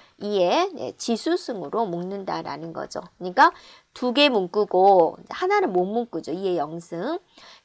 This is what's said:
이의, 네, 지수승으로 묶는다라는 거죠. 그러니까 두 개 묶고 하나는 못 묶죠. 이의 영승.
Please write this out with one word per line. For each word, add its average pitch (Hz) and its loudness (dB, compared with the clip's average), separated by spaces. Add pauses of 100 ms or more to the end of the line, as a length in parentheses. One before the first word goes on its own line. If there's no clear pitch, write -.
(180)
이의, 208 0
네, 131 -8
지수승으로 226 -4
묶는다라는 170 -8
거죠. - -10 (160)
그러니까 214 4 (420)
두 247 -4
개 285 6
묶고 190 4 (100)
하나는 370 0
못 180 2
묶죠. 208 -6
이의 180 -2
영승. 170 -6 (460)